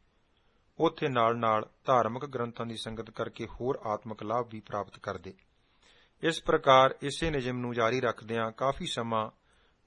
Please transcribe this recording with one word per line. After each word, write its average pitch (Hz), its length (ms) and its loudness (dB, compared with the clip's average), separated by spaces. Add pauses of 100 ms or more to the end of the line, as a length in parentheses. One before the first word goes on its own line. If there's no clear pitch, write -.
(800)
ਉੱਥੇ 160 300 0
ਨਾਲ-ਨਾਲ 113 600 2 (140)
ਧਾਰਮਿਕ 123 420 2
ਗ੍ਰੰਥਾਂ 120 400 -6
ਦੀ 113 100 -8
ਸੰਗਤ 110 340 -10
ਕਰਕੇ 113 360 -8
ਹੋਰ 127 400 -4
ਆਤਮਿਕ 107 360 -6
ਲਾਭ 113 280 -2
ਵੀ 107 100 -12
ਪ੍ਰਾਪਤ - 380 -8
ਕਰਦੇ। 95 360 -10 (880)
ਇਸ 160 200 -2
ਪ੍ਰਕਾਰ 135 600 6
ਇਸੇ 143 280 -2
ਨਿਯਮ 127 280 -2
ਨੂੰ 120 160 -4
ਜਾਰੀ 117 260 2
ਰੱਖਦਿਆਂ 113 520 -2
ਕਾਫੀ 139 340 -2
ਸਮਾਂ 113 440 -2 (560)